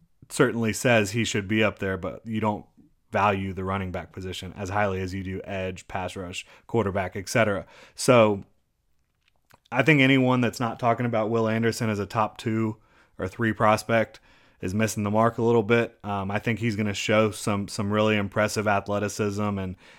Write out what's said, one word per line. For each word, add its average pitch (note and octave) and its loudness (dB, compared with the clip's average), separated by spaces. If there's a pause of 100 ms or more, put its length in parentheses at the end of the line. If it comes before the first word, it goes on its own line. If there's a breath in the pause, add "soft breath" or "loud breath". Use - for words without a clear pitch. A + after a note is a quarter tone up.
(280)
certainly A2+ 0
says A2 2
he A2+ 0
should G2+ -2
be A2 2
up G2+ 2
there, F#2+ -2
but F2 -10
you A2 -4
don't G#2 -2 (460)
value G3 0
the F#2 -8
running F#2+ -4
back F2 -10
position F#2 -12
as F#2+ -8
highly G2+ 0
as F#2 -6
you G2 -6
do F#2 -8
edge, F#2 -8
pass F#2 -8
rush, F2+ -10 (220 loud breath)
quarterback, G2 -2
et G2 -10
cetera. G#2 0 (300 loud breath)
So G#2+ 4 (1300)
I B2+ 0
think D3 6
anyone C3 4
that's A2+ 0
not A#2 -4
talking A#2+ 2
about A2 -2
Will A2+ 0
Anderson A2+ 0
as G#2 -2
a G2 -4
top G#2+ -2
two A2 -4 (380 soft breath)
or F#2 -6
three A2+ -2
prospect A2 2 (420 soft breath)
is F#2 -4
missing G#2+ 0
the G#2 0
mark A2+ 2
a A#2 0
little A#2 4
bit. A#2 2
Um, G2+ -6
I G2+ -4
think A2 -2
he's A2+ -2
gonna G#2 -2
show G#2+ 2
some, G2+ -4
some G2+ -4
really G#2+ 4
impressive G#2 0
athleticism G2+ -2
and, F#2 -8 (220 loud breath)